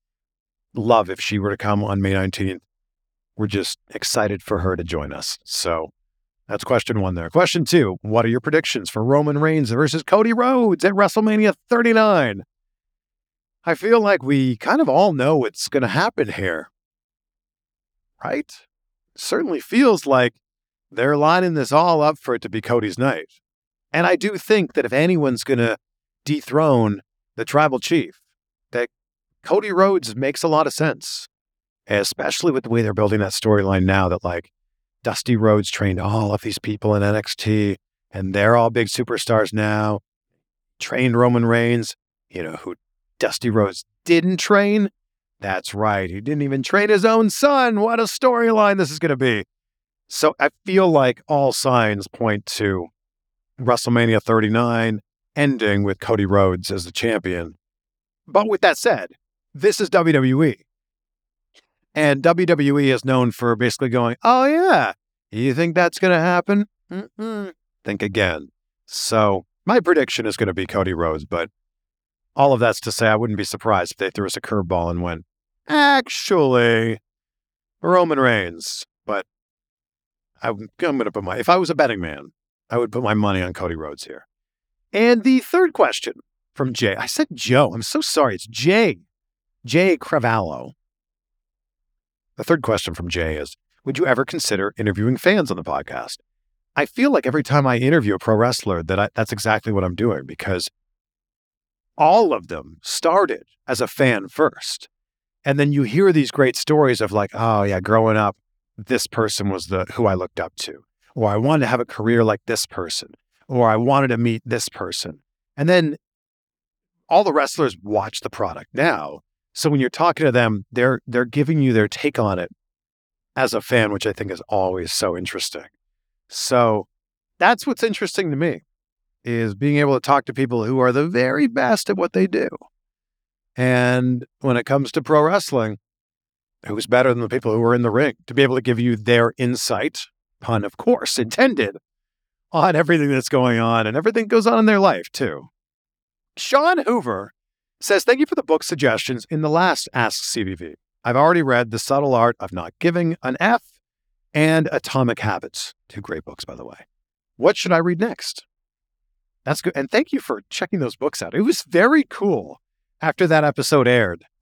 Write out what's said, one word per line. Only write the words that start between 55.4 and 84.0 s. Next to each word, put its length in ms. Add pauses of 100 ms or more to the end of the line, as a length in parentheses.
with 160
Cody 280
Rhodes 420
as 160
the 60
champion. 640 (720)
But 200
with 140
that 160
said, 360 (400)
this 260
is 100
W 240
W 300
E. 220 (1300)
And 300
W 220
W 340
E 120
is 120
known 280
for 240
basically 340
going, 340
"Oh, 220
yeah, 480 (360)
you 240
think 220
that's 240
gonna 200
happen? 480 (220)
Mm-mm. 640 (300)
Think 180
again." 480 (360)
So 600 (200)
my 140
prediction 460
is 120
gonna 160
be 120
Cody 280
Rhodes, 320
but 240 (840)
all 200
of 80
that's 200
to 100
say 160
I 100
wouldn't 200
be 60
surprised 500
if 40
they 120
threw 160
us 120
a 40
curveball 480
and 120
went, 240 (420)
"Actually, 1300 (840)
Roman 400
Reigns." 640 (200)
But 200 (1160)
I'm, 280 (100)
I'm 180
gonna 140
put 140
my, 120
if 120
I 80
was 120
a 60
betting 240
man, 320 (380)
I 80
would 160
put 100
my 100
money 280
on 100
Cody 240
Rhodes 300